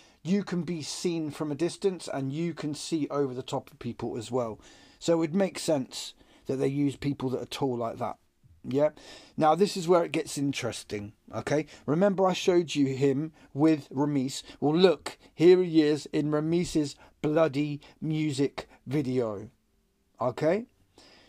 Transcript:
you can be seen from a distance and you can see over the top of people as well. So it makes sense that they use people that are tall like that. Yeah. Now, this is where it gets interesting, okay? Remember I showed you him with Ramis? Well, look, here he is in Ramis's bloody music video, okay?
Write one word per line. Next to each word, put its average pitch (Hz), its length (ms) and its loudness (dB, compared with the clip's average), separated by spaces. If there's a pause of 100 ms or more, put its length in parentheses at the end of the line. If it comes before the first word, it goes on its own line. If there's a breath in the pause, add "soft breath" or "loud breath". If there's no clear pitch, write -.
(220 soft breath)
you 190 220 0
can 175 180 -4
be 160 200 -6
seen 165 480 -4
from 151 200 -6
a 147 60 -4
distance 170 560 -2
and 135 200 -4
you 165 220 -4
can 147 200 -6
see 147 340 -4
over 139 240 -2
the 123 100 -8
top - 280 -8
of - 80 -20
people 117 380 -8
as 110 140 -10
well. 117 300 -4 (380 loud breath)
So 170 240 0
it 156 100 -2
makes 185 300 -2
sense - 520 -4 (320 soft breath)
that 135 100 -4
they 139 120 0
use 143 280 0
people 135 340 -4
that 123 120 -4
are 123 40 -10
tall 131 300 -4
like 113 220 -6
that. 117 200 -6 (460)
Yeah. 139 260 2 (460 loud breath)
Now, 156 200 4
this 196 200 2
is 170 120 -2
where 175 160 6
it 151 80 -6
gets 156 260 -4
interesting, 110 760 -4 (200)
okay? 143 320 -2 (180 loud breath)
Remember 185 420 2
I 180 60 4
showed 175 440 0
you 135 180 2
him 139 380 0 (200 soft breath)
with 151 380 2
Ramis? 139 540 -2 (160 loud breath)
Well, 147 160 2
look, 180 420 4 (160 soft breath)
here 180 300 8
he 160 180 6
is 147 300 2
in 151 180 0
Ramis's 156 640 0 (280 soft breath)
bloody 147 580 2 (200 loud breath)
music 151 680 -2 (180 soft breath)
video, 123 640 -2 (720)
okay? 185 460 0 (640 soft breath)